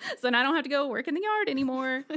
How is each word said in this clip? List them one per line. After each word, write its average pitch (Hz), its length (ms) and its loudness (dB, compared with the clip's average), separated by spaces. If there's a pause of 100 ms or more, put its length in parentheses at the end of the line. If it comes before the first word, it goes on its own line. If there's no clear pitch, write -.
(200)
So 247 100 0
now 240 100 4
I - 40 4
don't 277 100 2
have 311 80 2
to 262 80 -6
go 285 160 2
work 254 220 -4
in 294 60 -2
the 339 60 -2
yard 427 280 0
anymore. 262 560 -2 (120)